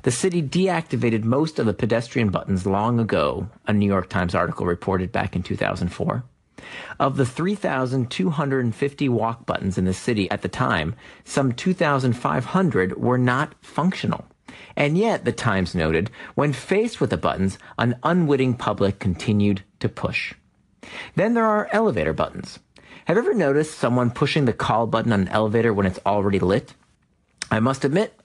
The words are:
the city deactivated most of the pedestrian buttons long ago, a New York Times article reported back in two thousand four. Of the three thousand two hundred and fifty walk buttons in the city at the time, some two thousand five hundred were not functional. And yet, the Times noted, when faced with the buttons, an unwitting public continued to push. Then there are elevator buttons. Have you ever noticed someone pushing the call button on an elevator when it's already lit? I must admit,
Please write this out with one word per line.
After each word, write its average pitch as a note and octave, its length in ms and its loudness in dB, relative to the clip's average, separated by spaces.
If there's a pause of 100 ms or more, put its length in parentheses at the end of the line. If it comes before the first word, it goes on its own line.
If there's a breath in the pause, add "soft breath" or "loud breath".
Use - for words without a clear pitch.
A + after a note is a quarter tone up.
the B2+ 80 2
city F3 300 0
deactivated C3+ 840 0
most C#3+ 340 0
of A#2+ 60 2
the G#2 80 2
pedestrian A2+ 560 0
buttons F#2 360 -2
long A2 360 2
ago, F2+ 480 0 (180)
a G#2+ 60 2
New G#2 140 4
York G2 200 0
Times F2+ 260 -2
article F2 320 0
reported F2+ 460 -2
back F#2+ 240 -2
in F2+ 80 -2
two G2 140 -6
thousand F#2 320 -2
four. - 340 -4 (760 loud breath)
Of C#3 160 0
the C3+ 100 2
three F3+ 300 -2
thousand C3 560 -2
two F#3 200 0
hundred C3+ 340 -2
and A2+ 100 -2
fifty C#3 320 -2
walk A#2 380 -2
buttons - 320 -2
in F#2 80 0
the F#2 80 2
city G#2 360 -2
at G#2 120 -4
the F2+ 80 -4
time, A#2+ 440 0 (300 loud breath)
some C3+ 300 0
two F#3 200 0
thousand C3+ 400 2
five C#3 320 -2
hundred A2 520 2
were A#2+ 200 2
not B2+ 440 0
functional. - 640 -4 (500 loud breath)
And D3 220 2
yet, G#3 260 0
the A#2+ 80 0
Times F#2+ 420 0
noted, D#2+ 380 0 (240 loud breath)
when C#3+ 160 2
faced G#3+ 480 -2
with C#3 120 0
the F2 60 -2
buttons, F2+ 400 -2 (200 loud breath)
an B2 260 0
unwitting C#3+ 520 2
public G2+ 440 0
continued G2+ 640 0 (160)
to - 80 -2
push. - 460 -6 (840 loud breath)
Then G#3+ 180 2
there A3+ 120 4
are G#3 260 2
elevator C3 420 2
buttons. - 460 -6 (460 loud breath)
Have E3 100 2
you A#3+ 80 2
ever G4 100 2
noticed D3+ 440 2
someone B2 340 2
pushing C#3+ 320 0
the A2+ 100 2
call A2+ 320 0
button A2 280 0
on G2 80 2
an F2+ 80 0
elevator A2 440 2
when G2 120 2
it's F#2 200 -2
already G#2 340 2
lit? D3+ 340 0 (760)
I A2 120 0
must C3+ 240 0
admit, F3+ 400 0